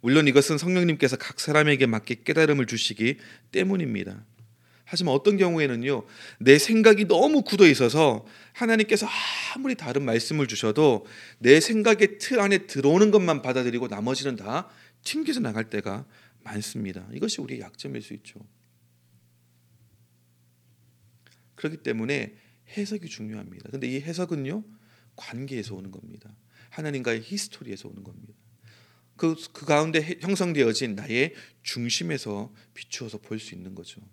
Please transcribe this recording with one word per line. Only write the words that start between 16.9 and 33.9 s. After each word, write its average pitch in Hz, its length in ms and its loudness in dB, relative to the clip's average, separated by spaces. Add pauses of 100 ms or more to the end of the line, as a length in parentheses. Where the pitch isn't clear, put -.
이것이 214 280 -6
우리의 127 200 -12
약점일 117 420 -14
수 110 120 -18
있죠. - 260 -20 (3250)
그렇기 156 300 -10
때문에 120 500 -6 (420)
해석이 202 320 -8
중요합니다. 107 640 -16
근데 131 160 -8
이 131 140 -6
해석은요, 165 640 -8 (500)
관계에서 117 600 -12
오는 95 160 -16
겁니다. - 420 -20 (360)
하나님과의 127 520 -6
히스토리에서 - 680 -12
오는 98 140 -20
겁니다. - 300 -20 (840)
그, 160 200 -2 (160)
그 - 140 -16
가운데 156 360 2
해-, 175 180 -8
형성되어진 147 760 -2
나의 117 380 -4 (280)
중심에서 120 920 -6 (220)
비추어서 - 440 -14
볼 - 200 -10
수 - 160 -16
있는 92 220 -16
거죠. - 240 -20 (120)